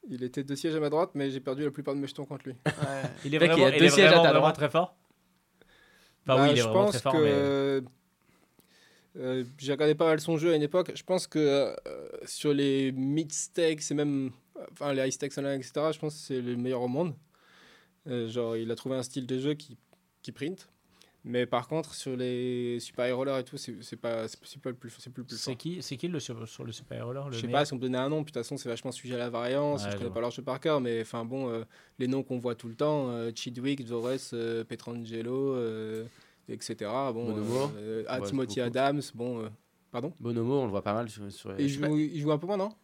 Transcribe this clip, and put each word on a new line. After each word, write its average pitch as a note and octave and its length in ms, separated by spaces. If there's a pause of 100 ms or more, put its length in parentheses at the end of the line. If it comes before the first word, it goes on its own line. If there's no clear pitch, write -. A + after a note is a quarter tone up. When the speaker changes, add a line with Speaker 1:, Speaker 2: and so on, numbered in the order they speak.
Speaker 1:
Il B2+ 140
était B2+ 220
deux C#3 120
sièges D#3 200
à D#3+ 40
ma D3+ 80
droite, D#3+ 260
mais C#3 160
j'ai C3 100
perdu C3+ 240
la C#3+ 80
plupart C#3+ 220
de C#3+ 60
mes C#3 60
jetons C#3 180
contre C#3 220
lui. C3 80 (100)
Speaker 2:
Ouais. C#3 380 (220)
Speaker 3:
Il C#3+ 100
est D#3 60
Speaker 4:
Mec, E3+ 160
il - 20
y - 40
a - 20
Speaker 3:
vraiment, C3+ 120
il - 40
Speaker 4:
deux E3 60
Speaker 3:
est - 40
Speaker 4:
sièges G3 160
à - 40
Speaker 3:
vraiment, E3+ 120
Speaker 4:
ta E3 80
Speaker 3:
vraiment D3+ 120
Speaker 4:
droite. D#3 140
Speaker 3:
très C#3+ 140
fort. E3+ 240 (1300)
Enfin, C3 140
Speaker 1:
Bah, C3 80
Speaker 3:
oui, C#3+ 60
il - 20
est - 40
Speaker 1:
je A#2+ 60
Speaker 3:
vraiment A2+ 220
Speaker 1:
pense G#3 80
Speaker 3:
très - 80
fort, E3 120
Speaker 1:
que, D#3+ 60
Speaker 3:
mais C#3 640 (1400)
Speaker 1:
euh, B2+ 260 (140)
j'ai C#3 140
regardé D3+ 240
pas E3 100
mal D#3 140
son E3 160
jeu E3 160
à D#3+ 40
une D3+ 60
époque. E3+ 320
Je - 80
pense F#3 240
que, - 140
euh, C#3 340 (500)
sur - 300
les C3+ 380
mid-stakes D3+ 960
et D3+ 40
même, C#3 360 (420)
enfin, C#3+ 200
les C3+ 160
high-stakes C3+ 300
online, C#3 220
et B2+ 40
cetera, D3+ 260
je D3+ 80
pense D3+ 160
que - 60
c'est C3 200
le B2 160
meilleur B2 260
au B2 60
monde. D3+ 240 (960)
Euh, A#2+ 220
genre, A#2 280
il A2+ 140
a A#2 60
trouvé C3 200
un C3 60
style B2+ 240
de B2+ 140
jeu C#3+ 140
qui, D3 220 (460)
qui - 100
print. E3 360 (600)
Mais B2 160
par B2 220
contre, D#3 260
sur C3 240
les B2 640
Super A#2+ 280
Hero B2+ 120
Roller C3+ 200
et B2+ 40
tout, B2+ 140
c'est, B2 260
c'est - 140
pas, A2+ 320
c'est, - 160
c'est - 180
pas C3 80
le B2 60
plus, A#2 200
c'est - 160
plus B2+ 100
le A#2 40
plus A#2+ 100
Speaker 3:
C'est - 140
Speaker 1:
fort. A#2+ 80
Speaker 3:
qui, E3+ 240
c'est - 140
qui C#3+ 100
le E3+ 140
sur, A#2 260
sur - 160
le B2 80
Super - 280
Hero A#2 100
Roller, C#3 180
le C#3 60
Speaker 1:
Je A2+ 80
sais A#2 80
Speaker 3:
meilleur ? C3+ 140
Speaker 1:
pas - 20
si D3 80
on C3 60
peut B2+ 80
donner B2+ 120
un C3 100
nom, D#3 140
puis D3+ 80
de - 80
toute A#2 60
façon, C#3+ 120
c'est B2+ 120
vachement A#2 240
sujet B2 240
à - 20
la A#2+ 100
variance, C3 520
Speaker 3:
Ouais, G2+ 80
Speaker 1:
je - 20
Speaker 3:
je G2+ 60
Speaker 1:
connais G2 100
Speaker 3:
vois. - 80
Speaker 1:
pas A#2 60
leur A#2+ 100
jeu A#2+ 120
par B2+ 180
cœur, D3+ 200
mais A#2 200
enfin A#2 240
bon, C3 240
euh, A2+ 160 (340)
les B2+ 80
noms C3+ 160
qu'on C3 160
voit A#2+ 160
tout A#2 140
le A2+ 80
temps, D3 320
euh, A#2 260
Chidwick, B2+ 500
Dvores, A#2 280 (220)
euh, A#2 280
Petrangelo, A#2+ 920
euh, A2 480 (440)
et A2+ 120
cetera. A#2 520
Bon, A2+ 200
Speaker 4:
Bonomo. A#2+ 440
Speaker 1:
euh, A2 280
Speaker 4:
Ouais, - 240
Speaker 1:
Timothy B2+ 320
Speaker 4:
beaucoup. B2 80
Speaker 1:
Adams, C#3 340 (140)
bon, A#2+ 240
euh, A2 80 (420)
pardon ? C3 300
Speaker 4:
Bonomo, A#2 400
on C3 60
le G#2 40
voit G2 140
pas G#2 100
mal A2+ 160
sur, G#2+ 220
sur G2 260
Speaker 1:
Et C#3+ 60
il C#3 40
Speaker 4:
je C#3 60
sais C3+ 60
pas. D3+ 80
Speaker 1:
joue, D3+ 100
il D3+ 220
joue D3 100
un D3+ 80
peu E3 80
moins, G3+ 100
non ? G3 140 (140)